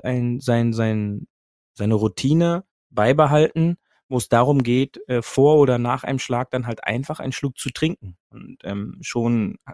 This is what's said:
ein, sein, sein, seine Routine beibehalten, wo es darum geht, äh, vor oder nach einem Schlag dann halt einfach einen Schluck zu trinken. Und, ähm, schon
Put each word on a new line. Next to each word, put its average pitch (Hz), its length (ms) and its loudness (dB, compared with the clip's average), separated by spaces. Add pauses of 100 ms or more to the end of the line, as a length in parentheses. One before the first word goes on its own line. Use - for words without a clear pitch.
ein, 123 360 -2
sein, 117 320 2
sein, 107 540 -2 (480)
seine 107 220 0
Routine 165 680 0 (280)
beibehalten, 151 880 2 (300)
wo 127 100 -2
es - 120 -4
darum 131 320 4
geht, 127 380 0 (100)
äh, 120 140 -2
vor 147 340 4
oder 127 220 4
nach 123 240 -4
einem 135 160 -4
Schlag 123 320 -6
dann 123 160 -4
halt 117 160 -8
einfach 135 360 -6
einen 131 120 -8
Schluck - 260 -6
zu - 140 -8
trinken. 110 440 -6 (140)
Und, - 360 -20
ähm, 101 360 -8
schon 117 540 -2 (180)